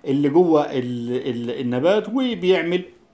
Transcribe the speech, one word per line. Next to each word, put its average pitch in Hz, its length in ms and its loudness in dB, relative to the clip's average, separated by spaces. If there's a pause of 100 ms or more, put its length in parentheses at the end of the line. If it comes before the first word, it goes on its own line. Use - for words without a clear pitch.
اللي 143 220 2
جوه 156 340 4
ال-، 123 680 -4
ال-، 120 320 -6
النبات، 160 480 0
وبيعمل، 185 760 0 (320)